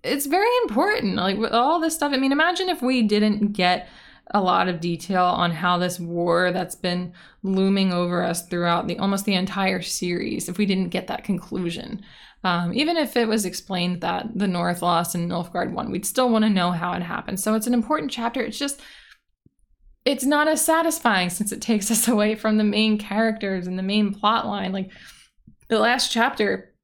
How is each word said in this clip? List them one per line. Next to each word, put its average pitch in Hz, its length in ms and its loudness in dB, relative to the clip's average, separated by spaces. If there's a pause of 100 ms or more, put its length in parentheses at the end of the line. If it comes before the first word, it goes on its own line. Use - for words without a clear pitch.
it's 277 240 -2
very 403 360 2
important, 262 520 0
like, 190 220 0
with 220 140 -2
all 277 280 2
this 320 160 -2
stuff. 285 180 -2
I 269 40 0
mean, 269 140 2
imagine 349 380 0
if 311 140 -4
we 254 180 2
didn't 208 520 2
get 180 340 0 (440)
a 202 100 2
lot 185 260 2
of 170 140 -2
detail 175 420 0
on 175 280 2
how 175 260 0
this 180 220 -2
war 170 520 2
that's 180 240 -4
been 180 380 -4 (300)
looming 190 500 2
over 175 300 0
us 170 220 -2
throughout 175 420 0
the, 175 120 -4
almost 196 260 0
the 202 100 2
entire 190 460 0
series, - 680 -4
if 180 80 -6
we 208 80 2
didn't 190 240 0
get 180 180 -4
that - 160 -8
conclusion. 175 760 -6 (420)
Um, 175 300 0
even 320 240 0
if 294 180 -2
it 233 120 2
was 214 180 2
explained 180 560 -4
that 180 340 -4
the 196 120 0
North 175 340 0
lost 175 340 2
and 170 160 -2
Nilfgaard - 400 -2
won, - 200 -4
we'd 196 140 -4
still 254 240 2
wanna 220 200 4
know 180 220 2
how 175 220 -2
it 175 80 -4
happened. 175 380 -6
So 214 140 0
it's 220 140 0
an 240 60 2
important 294 380 0
chapter. 233 300 -4
It's 220 180 -6
just, 285 220 -4 (1200)
it's 254 200 0
not 294 220 4
as 311 160 0
satisfying 311 680 0
since 202 220 -4
it - 100 -10
takes 208 300 0
<laughs> - 0 -
us 220 160 2
away 214 280 2
from 214 220 0
the 214 60 4
main 214 340 2
characters 208 680 -2
and 185 140 -4
the 185 40 -4
main 202 300 2
plot 208 320 0
line. 196 260 -4
Like, 190 200 -4 (760)
the 226 100 2
last 240 320 2
chapter 214 640 0 (100)